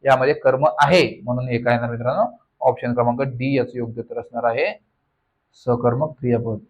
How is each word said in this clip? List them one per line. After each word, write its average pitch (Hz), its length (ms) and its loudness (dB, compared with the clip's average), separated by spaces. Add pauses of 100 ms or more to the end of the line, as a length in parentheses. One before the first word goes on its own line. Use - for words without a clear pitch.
यामध्ये 131 300 4
कर्म 135 320 2 (120)
आहे, 147 460 4
म्हणून 127 240 -4
हे 120 100 -2
काय 120 160 2
येणार 117 160 -2
मित्रांनो? 135 460 -2 (240)
ऑप्शन 123 340 0
क्रमांक 120 280 0
डी 135 360 -2
याचं 120 160 -2
योग्य 117 280 -8
उत्तर 117 160 -10
असणार 117 260 -8
आहे, 151 360 -2 (760)
सकर्मक 120 560 -2
क्रियापद 117 480 -4 (100)